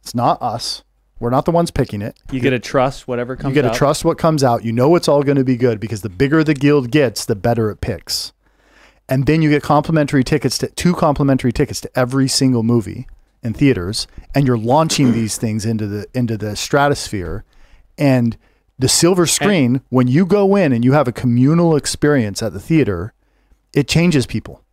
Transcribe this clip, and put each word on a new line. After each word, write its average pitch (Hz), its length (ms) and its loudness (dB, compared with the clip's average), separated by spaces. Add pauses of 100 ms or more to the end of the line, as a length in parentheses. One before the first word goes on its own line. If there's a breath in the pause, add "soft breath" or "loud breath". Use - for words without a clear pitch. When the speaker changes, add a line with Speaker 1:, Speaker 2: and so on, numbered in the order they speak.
Speaker 1:
It's - 140 -16
not 127 260 0
us. 113 420 -8 (360)
We're 120 100 -4
not 131 160 0
the 175 60 0
ones 170 200 0
picking 107 300 -4
it. - 160 -10 (140)
Speaker 2:
You 131 100 -6
get 135 80 2
to 123 100 0
trust 131 480 -2
whatever 123 300 -6
comes 135 140 -4
Speaker 1:
You 131 40 -4
get 147 60 4
to 123 80 2
Speaker 2:
out. 113 60 -2
Speaker 1:
trust 143 280 0
what 160 140 0
comes 156 260 2
out. 120 220 2
You 113 80 -2
know 131 220 4
it's 170 120 2
all 147 160 4
gonna 139 220 2
be 127 100 2
good 117 240 0
because 107 220 -8
the 107 80 -8
bigger 139 340 0
the 151 100 0
guild 143 380 2
gets, 131 320 0
the 113 120 -2
better 113 360 0
it - 80 -14
picks. - 540 -8 (720 soft breath)
And 131 180 0
then 160 160 2
you 156 80 4
get 147 140 2
complimentary 147 640 2
tickets 143 320 -2
to, 127 100 -4
two - 260 -2
complimentary 139 600 0
tickets - 280 -4
to - 160 -14
every 135 300 0
single 127 360 0
movie 113 440 -2 (340)
in 110 120 -6
theaters, 110 520 0 (300 soft breath)
and 139 100 2
you're 123 120 2
launching 131 560 2
these 110 240 -2
things 107 280 -4
into 110 220 -2
the, 101 260 -8
into 117 240 -2
the 104 200 -8
stratosphere. 107 880 -2 (520)
And 127 400 2 (420)
the 131 100 0
silver 180 340 2
Speaker 2:
And 151 60 0
Speaker 1:
screen, 139 600 0
when 127 200 2
you 165 160 4
go 196 320 4
in 156 160 2
and 117 100 0
you 127 100 4
have 143 140 2
a 120 60 -2
communal 151 640 2
experience 127 680 0
at 110 100 -4
the 95 60 -10
theater, 104 540 0 (600)
it 143 140 0
changes 160 380 2
people. - 360 -10 (120)